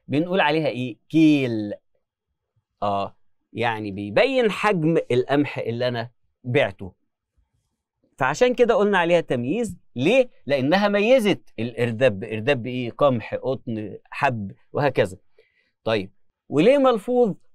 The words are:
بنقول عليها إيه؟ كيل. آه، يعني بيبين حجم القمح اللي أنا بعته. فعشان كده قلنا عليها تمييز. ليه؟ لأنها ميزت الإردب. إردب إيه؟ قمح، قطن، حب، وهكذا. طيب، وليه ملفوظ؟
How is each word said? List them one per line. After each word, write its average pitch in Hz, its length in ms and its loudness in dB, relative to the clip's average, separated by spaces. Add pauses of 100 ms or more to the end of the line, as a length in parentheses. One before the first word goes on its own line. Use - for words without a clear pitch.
بنقول 160 320 0
عليها 151 280 2
إيه؟ 120 280 -6 (120)
كيل. 131 640 2 (1080)
آه، 98 340 -4 (360)
يعني 110 380 -4
بيبين 190 600 0
حجم 170 460 0 (140)
القمح 143 480 0
اللي 117 300 -4
أنا 120 220 -6 (340)
بعته. 117 480 -2 (1300)
فعشان 247 360 0
كده 226 200 4
قلنا 202 240 2
عليها 170 220 2
تمييز. 160 560 -4 (200)
ليه؟ 233 320 2 (180)
لأنها 143 420 2
ميزت 208 540 2 (160)
الإردب. 117 680 -2
إردب 110 420 -4
إيه؟ 123 240 -6
قمح، 127 440 0
قطن، 110 640 -8 (120)
حب، 113 420 -2 (200)
وهكذا. 123 440 -2 (680)
طيب، 107 260 -2 (380)
وليه 202 300 4
ملفوظ؟ 247 560 2 (200)